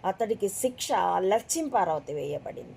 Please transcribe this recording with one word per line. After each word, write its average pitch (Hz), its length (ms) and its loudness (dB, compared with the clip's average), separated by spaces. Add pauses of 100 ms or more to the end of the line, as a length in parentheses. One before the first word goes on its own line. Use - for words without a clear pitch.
అతడికి 202 440 0
శిక్ష 254 400 -2 (300)
లచ్చింపారావతి 190 960 2
వేయబడింది. 147 640 -6